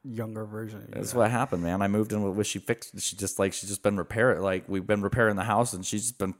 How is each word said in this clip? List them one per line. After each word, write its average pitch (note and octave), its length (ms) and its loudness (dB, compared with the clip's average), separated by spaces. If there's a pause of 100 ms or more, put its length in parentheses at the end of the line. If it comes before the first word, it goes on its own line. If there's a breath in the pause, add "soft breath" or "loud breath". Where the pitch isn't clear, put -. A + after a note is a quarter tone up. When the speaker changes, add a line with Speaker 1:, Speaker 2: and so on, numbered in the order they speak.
Speaker 1:
younger A2 440 -6
version G#2+ 360 -10
of G#2+ 60 -16
you. - 60 -14
Speaker 2:
That's G#2 200 -4
what A2+ 160 6
happened, A#2 320 0
man. F2 200 0
I G2+ 40 6
moved G#2+ 260 2
in G#2 120 0
with, F#2+ 100 0
with G2+ 140 0
she G2+ 100 -6
fixed, - 420 -4
she - 140 -4
just, F#2+ 240 -4
like, G2 140 2
she's - 160 -8
just G2+ 160 -6
been G2+ 120 2
repair-, G#2+ 440 2
like, F#2+ 280 0
we've F#2+ 180 -2
been G#2 160 2
repairing G#2 340 4
the F2+ 80 0
house, A2 300 2
and F#2 120 -8
she's G#2 160 -2
just - 160 -6
been F#2+ 220 -2